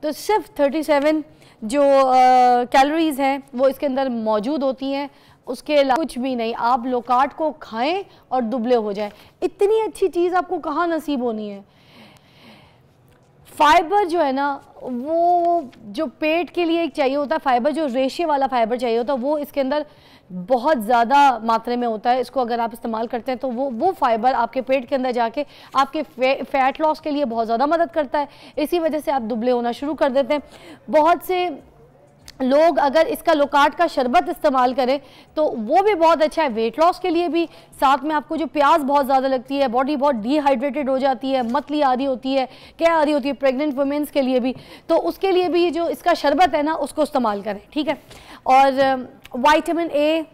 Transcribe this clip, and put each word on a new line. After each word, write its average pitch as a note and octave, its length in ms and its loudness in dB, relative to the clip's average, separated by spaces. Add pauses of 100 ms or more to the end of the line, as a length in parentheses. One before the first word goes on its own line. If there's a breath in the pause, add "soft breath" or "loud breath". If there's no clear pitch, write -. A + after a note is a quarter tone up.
तो D4+ 80 -4
सिर्फ G#4 380 -2 (100)
थर्टी C#4+ 240 0
सेवन D4+ 400 2 (400 soft breath)
जो, A#3 180 0
अ, C4+ 320 4 (520)
calories D4 560 2
हैं C4+ 220 0 (120)
वो C4 120 2
इसके C4+ 180 -2
अंदर C4+ 240 -2
मौजूद A3+ 540 -2
होती C4+ 280 -4
हैं, C#4 180 -6 (380 soft breath)
उसके C#4 300 -2
अलावा C4+ 180 4
कुछ D#4 240 -4
भी B3+ 160 -4
नहीं। A#3 180 -4
आप A#3 320 -2
लोकाट B3+ 480 0
को D#4 180 -4
खाएं C#4+ 520 -4 (280 soft breath)
और C4 100 0
दुबले A#3+ 340 -2
हो G#3+ 180 -2
जाएं, G#3 180 -6 (320 loud breath)
इतनी G#4 380 0
अच्छी G4 260 -2
चीज़ F4 280 -2
आपको F4+ 220 -2
कहाँ D#4 300 -4
नसीब D4 360 -4
होनी A3 260 -6
है। G3 140 -16 (1900 soft breath)
Fiber E4+ 500 4
जो E4+ 140 -2
है C#4+ 120 2
ना, C#4 300 -2 (220)
वो E4 840 0 (160)
जो G#3+ 200 -6
पेट D#4 440 -2
के F4 160 -4
लिए E4 180 0
एक C#4+ 120 -6
चाहिए C4+ 200 -2
होता C#4+ 200 -2
है D#4 40 -2
fiber, B3+ 320 0
जो D#4 140 -2
रेशे C4 400 -2
वाला C#4+ 220 0
fiber A#3+ 300 -2
चाहिए A#3 200 -2
होता A#3 160 -2
है, C4+ 60 -2
वो C#4+ 180 -2
इसके C#4+ 240 -6
अंदर C#4+ 240 -2 (460 soft breath)
बहुत A#3+ 460 0
ज़्यादा A#3+ 600 2
मात्रा A3+ 360 -2
में A#3+ 120 -2
होता A3 220 -4
है। B3+ 120 2
इसको B3 200 -4
अगर A#3 180 -2
आप A#3 140 -4
इस्तेमाल A#3 340 -6
करते B3 240 -6
हैं B3+ 80 -6
तो C#4 80 -6
वो, B3+ 220 -4
वो C4+ 220 -2
फाइबर B3 420 0
आपके A#3 280 -2
पेट C4 280 -2
के C#4+ 60 -2
अंदर B3+ 160 -2
जाके A#3+ 340 -2 (300 loud breath)
आपके C#4 260 0
फे-, C4 420 -2
फैट C4+ 380 -2
लॉस D#4 180 0
के D#4 120 -6
लिए C#4+ 140 -2
बहुत A3+ 200 -4
ज़्यादा A#3 200 0
मदद E4 260 0
करता D4+ 280 -2
है। C#4+ 80 -4 (300 loud breath)
इसी D4+ 220 0
वजह D#4 200 -2
से D4+ 120 -6
आप C4+ 100 0
दुबले A3+ 300 -2
होना A#3+ 200 -2
शुरू C#4+ 220 -6
कर C#4+ 160 0
देते C4+ 240 0
हैं। D4 80 -2 (480 loud breath)
बहुत D#4 360 2
से F4+ 240 -2 (920)
लोग C#4+ 360 4
अगर D4+ 300 2
इसका - 260 -2
लोकाट C#4+ 420 2
का E4+ 120 0
शरबत D4 420 0
इस्तेमाल C4 440 0
करें C4 260 0 (360 loud breath)
तो D#4 100 0
वो C4+ 380 0
भी G#4 120 2
बहुत D#4+ 260 4
अच्छा D#4+ 220 0
है D4 60 0
weight A3+ 300 -4
loss E4+ 200 2
के F#4 100 -2
लिए E4+ 180 0
भी। E4 180 0 (360 loud breath)
साथ C4+ 220 2
में D#4 120 -4
आपको D4+ 220 -4
जो D#4+ 80 -4
प्यास D4+ 360 2
बहुत C#4 240 0
ज़्यादा C4 220 2
लगती C4 300 -2
है, C4+ 100 2
body C4 280 0
बहुत C#4 200 0
dehydrated C4+ 760 0
हो C4 100 0
जाती C4+ 320 -2
है, B3+ 200 -2
मतली D4 300 -2
आ C4+ 120 2
रही B3+ 120 -2
होती C4 280 -4
है, C4 140 0 (300 loud breath)
क्या E4 160 2
आ D#4+ 100 4
रही D4 100 0
होती C#4 140 -2
है C#4+ 60 -2
pregnant C4+ 420 -2
women's C#4+ 360 -2
के D4 100 0
लिए B3+ 180 2
भी, B3 160 -4 (340 loud breath)
तो E4 80 4
उसके F4 340 -2
लिए F4+ 180 2
भी E4+ 140 2
ये F4 80 0
जो E4 180 -4
इसका E4 240 -2
शरबत D4+ 420 2
है D4 80 0
ना D#4 120 -2
उसको D4+ 280 -2
इस्तेमाल A3 380 -2
करें, G#3 200 -8 (120)
ठीक D4 140 -4
है। C#4 140 -4 (460 loud breath)
और, C4+ 320 6
अ, C4+ 160 4 (420)
vitamin D#4+ 500 2
A D#4 460 2